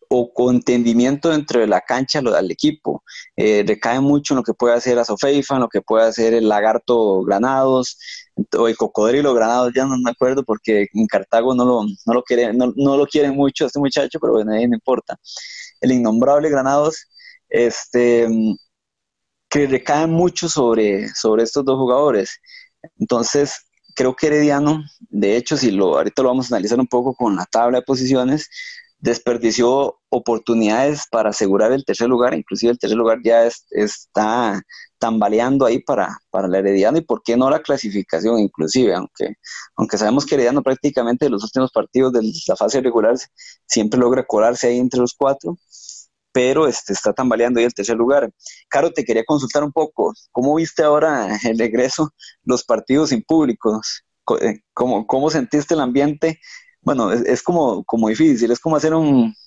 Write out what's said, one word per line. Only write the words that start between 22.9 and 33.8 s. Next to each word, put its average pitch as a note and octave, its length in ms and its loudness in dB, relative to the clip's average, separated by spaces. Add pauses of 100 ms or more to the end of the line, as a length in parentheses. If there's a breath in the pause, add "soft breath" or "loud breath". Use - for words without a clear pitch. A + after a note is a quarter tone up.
Entonces, - 720 -2 (260)
creo B2+ 220 0
que D#3 120 -2
Herediano, D3 560 2 (160)
de G2+ 360 -2
hecho, C3 220 -2
si B2+ 140 0
lo, F#2 260 2
ahorita F#2+ 240 -2
lo B2+ 80 2
vamos B2 200 -2
a A#2+ 60 -2
analizar G#2+ 240 0
un B2 80 0
poco B2 280 -2
con A2 200 -2
la F2+ 100 -6
tabla A#2+ 340 0
de - 60 -6
posiciones, C3 640 -2 (500 loud breath)
desperdició A#2+ 1000 0 (100)
oportunidades A#2 1000 0
para A2 180 2
asegurar G2+ 420 2
el C3+ 140 -2
tercer A#2 220 -2
lugar, B2 260 2
inclusive A#2+ 380 -2
el B2 80 -2
tercer A2 180 -2
lugar A2+ 260 0
ya A#2 220 4
es, - 240 -6
está G#2+ 920 -2 (380 loud breath)